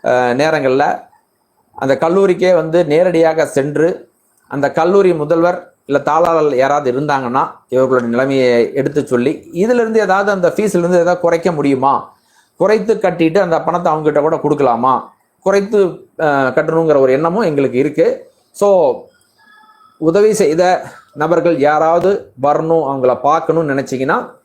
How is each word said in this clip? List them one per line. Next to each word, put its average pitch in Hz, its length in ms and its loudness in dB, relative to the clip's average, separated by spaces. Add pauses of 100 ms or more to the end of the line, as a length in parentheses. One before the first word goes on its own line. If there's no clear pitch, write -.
அஹ், 123 300 2
நேரங்கள்ல 139 520 0 (920)
அந்த 135 180 -2
கல்லூரிக்கே 180 580 2
வந்து 160 320 2
நேரடியாக 160 600 2
சென்று 143 420 -2 (640)
அந்த 139 200 -2
கல்லூரி 180 420 2
முதல்வர் 165 440 0 (280)
இல்ல 139 140 -2
தாளாளர் 156 560 0
யாராவது 135 340 0
இருந்தாங்கன்னா 135 520 -2 (280)
இவர்களுடைய 127 400 0
நிலைமையை 131 400 0 (240)
எடுத்து 143 340 -2
சொல்லி, 127 240 0 (220)
இதுல 226 280 0
இருந்து 220 180 0
ஏதாவது 202 320 0
அந்த 180 180 0
ஃபீஸ்ல 196 320 -2
இருந்து 175 180 2
ஏதாவது 175 220 0
குறைக்க 170 300 0
முடியுமா, 139 420 0 (680)
குறைத்து 208 360 0
கட்டிட்டு 170 440 0
அந்த 170 220 0
பணத்தை 165 300 -2
அவங்க 156 140 -4
கிட்ட 151 160 2
கூட 160 160 0
கொடுக்கலாமா, 131 560 0 (520)
குறைத்து, 202 340 0 (380)
அஹ், 139 360 0
கட்டணுங்கிற 160 460 0
ஒரு 131 120 4
எண்ணமும் 170 380 0
எங்களுக்கு 131 300 0
இருக்கு. 151 280 0 (480)
So 208 120 0 (1300)
உதவி 202 320 2
செய்த 170 300 0 (500)
நபர்கள் 165 460 0
யாராவது 160 500 2 (320)
வரணும், 156 440 0
அவங்கள 131 360 0
பார்க்கணும்னு 160 520 0
நினைச்சீங்கன்னா 135 440 -2 (260)